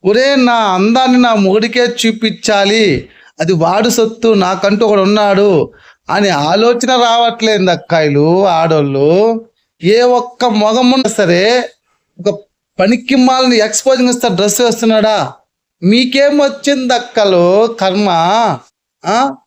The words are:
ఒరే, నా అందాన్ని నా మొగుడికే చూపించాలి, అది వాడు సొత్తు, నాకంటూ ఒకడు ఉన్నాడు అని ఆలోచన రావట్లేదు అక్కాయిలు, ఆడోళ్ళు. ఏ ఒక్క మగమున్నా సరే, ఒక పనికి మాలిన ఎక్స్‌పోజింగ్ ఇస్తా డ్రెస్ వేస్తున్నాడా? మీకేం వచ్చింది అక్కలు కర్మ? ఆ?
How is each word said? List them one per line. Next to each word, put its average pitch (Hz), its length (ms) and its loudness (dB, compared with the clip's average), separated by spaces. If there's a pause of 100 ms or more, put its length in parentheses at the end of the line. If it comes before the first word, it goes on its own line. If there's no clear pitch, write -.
ఒరే, 262 320 2
నా 247 160 2
అందాన్ని 226 640 0
నా 240 160 2
మొగుడికే 220 520 0 (200)
చూపించాలి, 208 1000 -2 (320)
అది 165 120 0
వాడు 185 360 0
సొత్తు, 226 400 -2
నాకంటూ 202 580 0
ఒకడు 208 140 2
ఉన్నాడు 202 720 0 (400)
అని 196 180 0
ఆలోచన 214 640 0
రావట్లేదు 233 800 0
అక్కాయిలు, 160 760 0
ఆడోళ్ళు. 160 960 0 (440)
ఏ 214 160 2
ఒక్క 247 440 -2
మగమున్నా 240 640 0
సరే, 208 600 0 (560)
ఒక 202 140 -4 (400)
పనికి 240 340 0
మాలిన 254 380 2
ఎక్స్‌పోజింగ్ 247 560 0
ఇస్తా 247 200 -2
డ్రెస్ 202 320 -2
వేస్తున్నాడా? 220 720 0 (500)
మీకేం 254 560 2
వచ్చింది 277 560 -2
అక్కలు 202 720 2
కర్మ? 202 420 -2 (1000)
ఆ? 254 280 -2 (120)